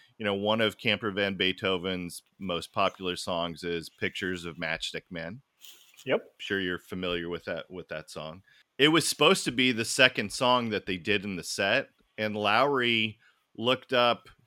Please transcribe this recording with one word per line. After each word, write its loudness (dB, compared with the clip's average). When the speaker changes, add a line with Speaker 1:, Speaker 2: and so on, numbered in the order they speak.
Speaker 1:
you -4
know, 2
one 2
of 2
Camper 0
Van 0
Beethoven's -2
most -6
popular 0
songs -4
is -4
Pictures -6
of -10
Matchstick -6
Men. -10
Speaker 2:
Yep. 0
Speaker 1:
I'm -8
sure -4
you're -2
familiar -6
with -8
that, -8
with -14
that -10
song. -12
It 8
was 6
supposed 4
to -2
be 4
the 0
second 4
song 2
that -2
they -2
did -2
in -6
the -8
set, 0
and -2
Lowery 2
looked -2
up 2